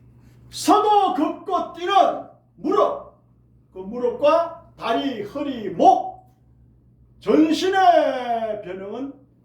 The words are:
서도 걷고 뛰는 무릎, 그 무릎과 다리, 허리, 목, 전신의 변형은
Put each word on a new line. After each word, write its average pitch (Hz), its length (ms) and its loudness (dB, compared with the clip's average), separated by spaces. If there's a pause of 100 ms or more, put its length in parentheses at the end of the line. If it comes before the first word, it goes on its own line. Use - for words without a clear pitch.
(500)
서도 415 680 2
걷고 339 580 -4
뛰는 349 200 -4 (640)
무릎, - 580 -2 (600)
그 190 60 -16
무릎과 247 1000 -2
다리, 269 460 -4
허리, 254 460 -8
목, 277 480 2 (1000)
전신의 285 1400 2
변형은 202 500 -10 (320)